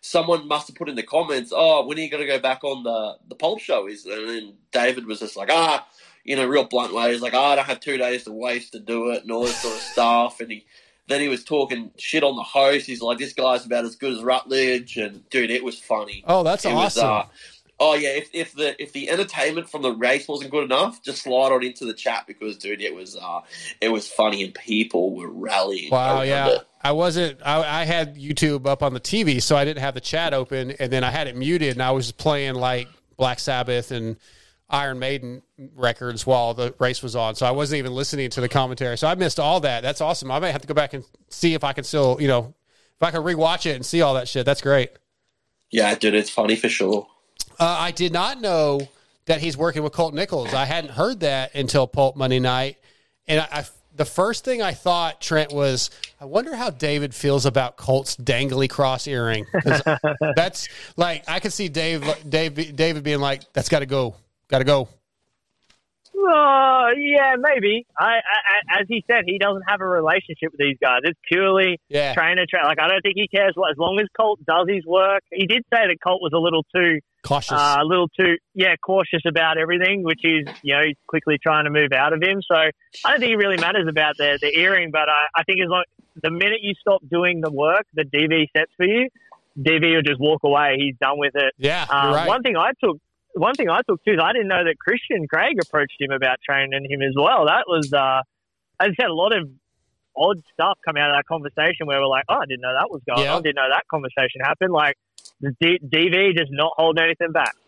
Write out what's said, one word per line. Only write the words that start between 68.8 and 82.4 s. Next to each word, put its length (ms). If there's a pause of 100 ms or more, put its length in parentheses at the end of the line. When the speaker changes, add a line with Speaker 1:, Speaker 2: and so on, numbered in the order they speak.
Speaker 3:
as 80
he 220
said, 160
he 120
doesn't 300
have 120
a 60
relationship 680
with 60
these 220
guys. 240
It's 220
purely 640
Speaker 2:
Yeah. 240
Speaker 3:
trainer, 360
tra-, 180
like, 140
I 80
don't 120
think 160
he 120
cares 260
what, 160
as 80
long 220
as 60 (100)
Colt 300
does 220
his 160
work. 380 (100)
He 140
did 160 (100)
say 140
that 180
Colt 160
was 140
a 40
little 260 (100)
too 240 (240)
Speaker 2:
Cautious. 300
Speaker 3:
uh, 280
a 40
little 240
too, 280 (180)
yeah, 220
cautious 500
about 320
everything, 440
which 200
is, 240 (160)
you 120
know, 120
he's 100 (100)
quickly 360
trying 220
to 60
move 220
out 200
of 100
him. 200